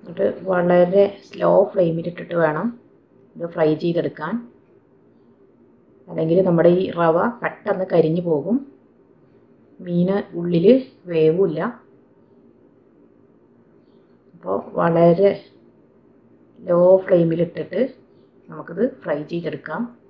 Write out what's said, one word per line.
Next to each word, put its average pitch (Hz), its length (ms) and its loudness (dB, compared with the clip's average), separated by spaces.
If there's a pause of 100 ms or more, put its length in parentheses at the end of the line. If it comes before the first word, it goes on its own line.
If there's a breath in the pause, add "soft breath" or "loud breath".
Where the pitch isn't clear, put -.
(160)
ഇത് 196 100 -2 (240)
വളരെ 180 520 4 (260)
സ്ലോ 170 200 -2 (240)
ഫ്ലെയിമിൽ 170 380 0
ഇട്ടിട്ട് 170 320 -10
വേണം 156 240 -2 (720)
ഇത് 165 180 -10
ഫ്രൈ 170 120 2 (160)
ചെയ്തെടുക്കാൻ, 170 520 -4 (1700)
അല്ലെങ്കിൽ 165 380 0
നമ്മുടെ 170 240 4 (120)
ഈ - 20 0 (140)
റവ 165 180 4 (260)
പെട്ടെന്ന് 185 480 -4
കരിഞ്ഞു 165 380 2
പോകും, 160 280 -2 (1300)
മീൻ 175 240 0 (280)
ഉള്ളിൽ 175 280 0 (440)
വേവില്ല. 160 500 2 (2750)
അപ്പോൾ 185 240 -6 (220)
വളരെ 170 500 4 (1400)
ലോ 175 120 2 (240)
ഫ്ലെയിമിൽ 170 420 2
ഇട്ടിട്ട് 170 340 -8 (680)
നമുക്കിത് 170 360 -8 (180)
ഫ്രൈ 151 160 -4 (140)
ചെയ്തെടുക്കാം. 160 500 -8 (280)